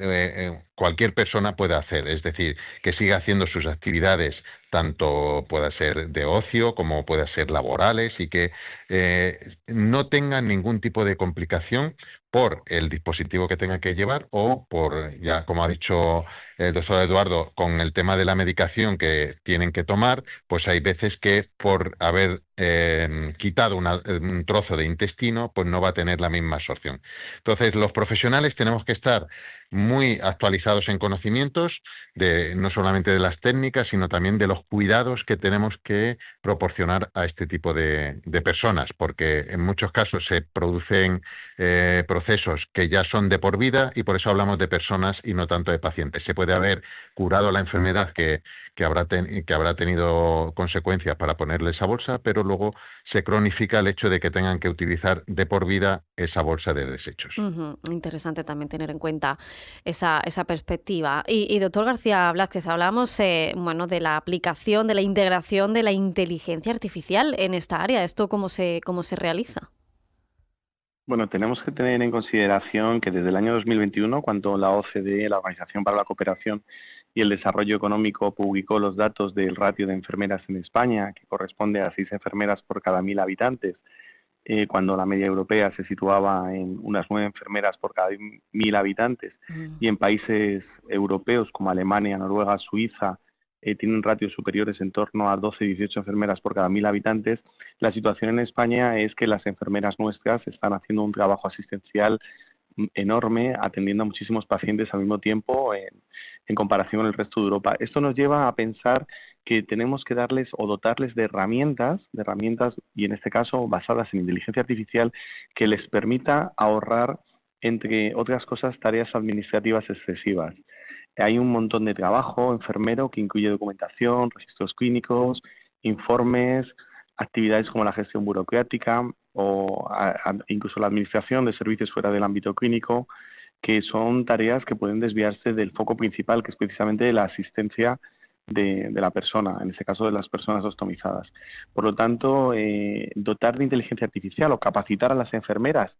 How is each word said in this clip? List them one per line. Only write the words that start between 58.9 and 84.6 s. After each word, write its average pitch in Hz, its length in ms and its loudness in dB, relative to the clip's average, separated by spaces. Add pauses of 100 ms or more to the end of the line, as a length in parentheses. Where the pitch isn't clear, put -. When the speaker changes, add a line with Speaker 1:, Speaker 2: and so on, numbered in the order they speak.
Speaker 2:
en 156 80 -10
cuenta 151 380 -4 (480)
esa, 165 400 0
esa 170 200 -4
perspectiva. 160 840 -4
Y, 214 220 2
y, 208 100 2
doctor 190 260 2
García 208 460 2
Blázquez, 180 360 -2
hablamos, 185 520 2
eh, 170 360 2
bueno, 175 320 -2
de 175 120 0
la 156 180 0
aplicación, 180 720 0
de 214 80 2
la 196 60 4
integración 196 720 2
de 226 100 2
la 214 80 4
inteligencia 180 800 0
artificial 226 640 0
en 185 160 0
esta 165 280 -2
área. 208 220 2
¿Esto 190 240 0
cómo 196 220 -2
se, 175 360 -2
cómo 180 180 -2
se 185 120 -4
realiza? 175 540 -4 (1400)
Speaker 3:
Bueno, 113 220 0
tenemos 110 360 -2
que - 80 -4
tener 127 300 0
en 120 100 0
consideración 110 880 2
que 95 100 -2
desde 90 180 0
el 92 60 2
año 110 180 2
dos 110 120 0
mil 113 140 2
veintiuno, 107 420 0
cuando 101 360 -2
la 98 120 2
O 101 140 2 (100)
C 104 80 -4
D 101 240 -2
E, 104 40 0
la 98 100 2
Organización 95 440 -8
para 101 140 2
la 101 80 0
Cooperación 104 580 -4 (500)
y 113 80 0
el 104 80 4
Desarrollo 101 460 0
Económico, 104 580 0
publicó 98 460 0
los 101 160 0
datos 104 400 0
del 95 200 0
ratio 98 300 0
de 95 80 -2
enfermeras 95 540 -4
en 95 80 -6
España, 107 580 0
que - 140 -20
corresponde 104 540 -2
a 92 120 -2
seis 98 180 -4
enfermeras 101 520 -2
por - 180 -8
cada 92 200 0
mil 98 180 -2
habitantes, 95 560 -2 (720)
eh, 107 200 0